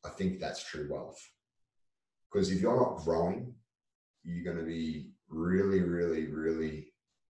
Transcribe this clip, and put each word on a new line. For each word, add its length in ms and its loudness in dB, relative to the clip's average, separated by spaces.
I 40 -10
think 280 -2
that's 260 -6
true 260 -8
wealth. 300 -8
'Cause 200 4
if 120 2
you're 140 4
not 280 2
growing, 500 0
you're 220 -6
gonna 120 -4
be 440 -6
really, 520 4
really, 480 2
really 640 -2